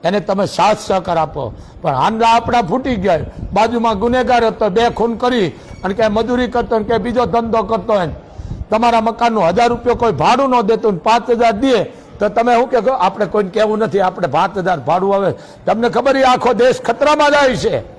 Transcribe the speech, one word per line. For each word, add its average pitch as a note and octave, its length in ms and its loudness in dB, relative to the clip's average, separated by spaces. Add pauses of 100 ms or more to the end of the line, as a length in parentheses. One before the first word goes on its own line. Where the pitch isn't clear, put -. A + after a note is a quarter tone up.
એને F#3 160 0
તમે G3 260 -2
સાથ G3+ 340 2
સહકાર F#3 380 -2
આપો. C#3+ 360 -4 (280)
પણ D3+ 140 -2
હાંડલા A3 340 2
આપણા A#3 320 2
ફૂટી B3+ 340 -2
ગયા, F3+ 240 0 (340)
બાજુમાં A3+ 460 0
ગુનેગાર A#3+ 460 2
હતો, A3 240 0
બે A3+ 200 2
ખૂન A3+ 260 -2
કરી B3 320 0 (360)
અને F#3+ 100 -4
ક્યાંય A3 200 0
મજૂરી A3+ 340 0
કરતો A#3 320 -2
ને G#3+ 60 -4
ક્યાંય A3+ 180 -2
બીજો A#3+ 220 0
ધંધો A3+ 380 -2
કરતો A3 300 -2
હોય F#3+ 120 0
ને, D3+ 80 -6 (560)
તમારા A3+ 320 2
મકાનનું A3+ 460 0
હજાર A#3 220 2
રૂપિયા A#3+ 260 0
કોઈ A#3 160 0
ભાડું A3 380 2
ન B3 120 2
દેતું A3 320 0
ને E3+ 60 -6
પાંચ A#3 300 0
હજાર A#3 220 2
દે, A3 320 2 (360)
તો G#3 100 0
તમે A#3 260 2
શું A#3+ 140 2
કહો? A#3 240 0
આપણે F#3+ 320 0
કોઈને G3 240 -2
કહેવું G#3+ 300 0
નથી, G3+ 200 0
આપણે F#3 280 0
પાંચ F3+ 300 0
હજાર F3+ 220 -2
ભાડું F3+ 360 0
આવે. G3 180 0 (320)
તમને A3 240 0
ખબર, C4+ 280 0
એ C4 60 2
આખો B3+ 300 2
દેશ B3 280 2
ખતરામાં D4 500 2
જાય C#4 260 2
છે. D3+ 420 -4